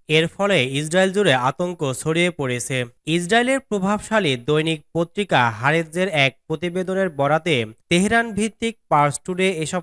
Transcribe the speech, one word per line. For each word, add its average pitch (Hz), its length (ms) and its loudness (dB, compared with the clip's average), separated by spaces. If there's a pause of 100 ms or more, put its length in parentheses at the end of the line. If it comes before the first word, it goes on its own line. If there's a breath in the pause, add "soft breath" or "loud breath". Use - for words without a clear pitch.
এর 160 180 4
ফলে 190 380 0
ইসরায়েল 156 480 0
জুড়ে 185 220 2
আতঙ্ক 143 580 -2
ছড়িয়ে 165 380 0
পড়েছে। 127 540 -4 (220)
ইসরায়েলের 226 540 0
প্রভাবশালী 196 760 -2
দৈনিক 151 460 -2 (120)
পত্রিকা 165 560 0
হারেজের 156 580 0
এক 139 280 2 (100)
প্রতিবেদনের 180 640 -2
বরাতে 143 560 0 (240)
তেহরান 220 420 2
ভিত্তিক 220 460 -4 (100)
পার্স 147 360 2
টুডে 185 260 0
এসব 165 320 -4